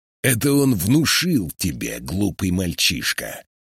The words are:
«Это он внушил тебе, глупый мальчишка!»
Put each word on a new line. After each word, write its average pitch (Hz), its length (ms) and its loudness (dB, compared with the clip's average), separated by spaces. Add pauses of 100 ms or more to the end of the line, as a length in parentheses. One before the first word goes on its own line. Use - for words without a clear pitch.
(220)
«Это 135 300 2
он 139 220 4
внушил 127 840 2
тебе, 58 440 -6
глупый 92 500 -2
мальчишка!» - 960 -2 (260)